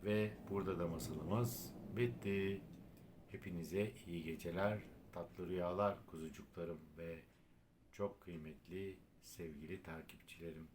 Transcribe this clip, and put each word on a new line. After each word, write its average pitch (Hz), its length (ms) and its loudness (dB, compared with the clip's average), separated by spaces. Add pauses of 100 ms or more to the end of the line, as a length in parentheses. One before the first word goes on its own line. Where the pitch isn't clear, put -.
Ve 107 280 6 (180)
burada 95 280 4
da 85 100 4
masalımız 82 840 2 (220)
bitti. 98 640 4 (680)
Hepinize 87 640 0 (140)
iyi 85 180 -2
geceler, 87 540 2 (340)
tatlı 87 340 -4
rüyalar 92 600 4
kuzucuklarım 80 760 -6 (180)
ve 82 240 -6 (720)
çok - 280 0
kıymetli 85 800 -6 (240)
sevgili 80 600 -8
takipçilerim. 80 920 -8